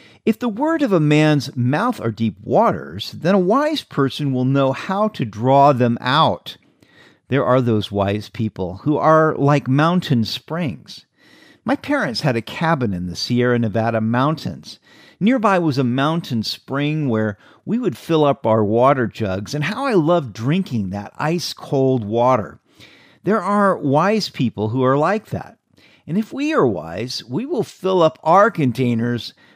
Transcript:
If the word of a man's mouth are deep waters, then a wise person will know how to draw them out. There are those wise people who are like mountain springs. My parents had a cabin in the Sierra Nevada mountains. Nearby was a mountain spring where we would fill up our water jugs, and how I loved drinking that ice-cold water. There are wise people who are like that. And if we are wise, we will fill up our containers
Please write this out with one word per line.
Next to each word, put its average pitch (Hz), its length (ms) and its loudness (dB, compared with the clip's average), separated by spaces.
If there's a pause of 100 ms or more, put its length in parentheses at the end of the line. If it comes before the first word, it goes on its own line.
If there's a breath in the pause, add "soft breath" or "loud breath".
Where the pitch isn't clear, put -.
(260 loud breath)
If 220 140 0
the 247 100 -4
word 302 320 -2
of 240 100 0
a 180 80 4
man's 151 560 2
mouth 147 460 -2
are 113 100 -2
deep 110 320 -2
waters, 101 680 -2
then 160 240 0
a 196 40 4
wise 269 440 0
person 139 500 -2
will 127 120 0
know 135 260 2
how 196 380 -2
to - 140 -6
draw 131 480 4
them 120 300 2
out. 131 560 -2 (680 soft breath)
There 135 180 0
are 127 160 4
those 110 300 0
wise 101 380 -2
people 95 540 -6
who 147 140 0
are 156 400 4
like 139 300 2
mountain 147 560 2
springs. 127 840 -8 (600 soft breath)
My 240 100 -2
parents 220 460 -4
had 131 140 0
a 117 60 -2
cabin 143 500 -2
in 90 160 -4
the 87 80 -8
Sierra 123 420 0
Nevada 113 440 0
mountains. 123 760 -2 (400 soft breath)
Nearby 208 400 2
was 151 180 0
a 139 60 2
mountain 135 600 -2
spring 147 640 -4
where 110 300 -2 (280 soft breath)
we 220 140 -2
would 190 180 -2
fill 156 280 2
up 139 200 0
our 110 200 4
water 120 420 4
jugs, 104 480 -6
and 151 80 -4
how 214 220 -4
I 254 80 -2
loved 156 400 0
drinking 120 560 -2
that 101 280 -10
ice-cold 135 840 -2
water. 117 560 0 (640 soft breath)
There 202 180 0
are 196 360 2
wise 170 500 2
people 107 420 -2
who 127 140 0
are 131 140 4
like 185 300 0
that. - 300 -10 (480 soft breath)
And 165 120 -4
if 220 160 -4
we 294 200 -4
are 196 140 4
wise, 92 560 -6
we 135 220 -6
will 277 180 -2
fill 185 400 0
up 160 180 2
our 196 300 4
containers 120 840 -2 (220 soft breath)